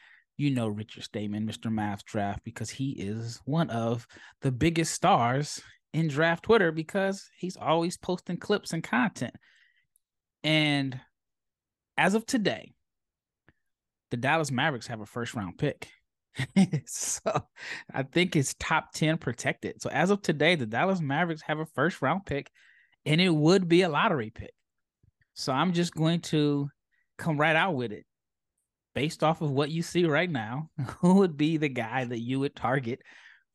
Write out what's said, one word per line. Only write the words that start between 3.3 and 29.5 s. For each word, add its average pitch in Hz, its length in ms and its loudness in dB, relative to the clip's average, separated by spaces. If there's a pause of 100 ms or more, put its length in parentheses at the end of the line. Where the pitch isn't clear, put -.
one 156 240 -2
of 117 360 -2 (360)
the 139 100 0
biggest 160 420 0
stars 147 680 2 (320)
in 160 140 2
Draft 160 380 0
Twitter 208 260 6
because 190 680 -4
he's 185 200 -8
always 165 400 0
posting 180 400 -6
clips - 340 -4
and 165 100 -4
content. - 540 -2 (1080)
And 147 560 2 (1000)
as 170 160 6
of 220 120 2
today, 190 460 -2 (1400)
the - 60 -6
Dallas 139 360 0
Mavericks 131 360 -2
have 110 140 -10
a 104 40 -14
first 117 280 -8
round 95 240 -6
pick. - 360 -4
<laughs> - 920 0
So - 440 -6 (640)
I 135 100 -2
think 175 340 0
it's 135 160 0
top - 400 -2
ten 160 240 0
protected. - 640 -6
So - 80 -6
as 165 220 2
of 202 100 0
today, 156 340 2
the 135 100 -2
Dallas 160 360 0
Mavericks 156 400 -2
have 156 180 -4
a 156 60 -6
first 156 360 -2
round 156 240 0
pick, 143 240 -6 (560)
and 151 140 2
it 185 80 6
would 170 400 6
be 170 140 6
a 185 80 2
lottery 151 400 0
pick. - 240 -16 (800)
So - 180 -4
I'm 156 220 2
just 170 200 0
going 165 280 0
to 147 480 0 (480)
come 156 200 -2
right 156 200 4
out 175 180 2
with 120 160 -4
it. 95 140 -14 (920)
Based 147 300 -2
off 160 160 2
of 147 100 0